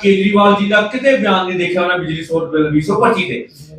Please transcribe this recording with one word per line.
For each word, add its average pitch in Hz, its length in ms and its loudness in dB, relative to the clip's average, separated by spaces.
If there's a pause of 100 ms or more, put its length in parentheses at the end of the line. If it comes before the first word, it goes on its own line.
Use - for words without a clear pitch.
ਕੇਜਰੀਵਾਲ 202 580 4
ਜੀ 202 100 -2
ਦਾ 214 120 4
ਕਿਤੇ 262 360 0
ਬਿਆਨ 190 300 0
ਨਹੀਂ 185 120 -4
ਦੇਖਿਆ 175 220 -2
ਉਹਨਾਂ 175 160 0
ਬਿਜਲੀ 156 260 -6
ਸੋਧ 160 260 -4
ਬਿੱਲ 151 200 0
ਵੀਹ 151 120 0
ਸੌ 208 200 -2
ਪੱਚੀ 226 220 2
ਤੇ। 120 240 -8 (320)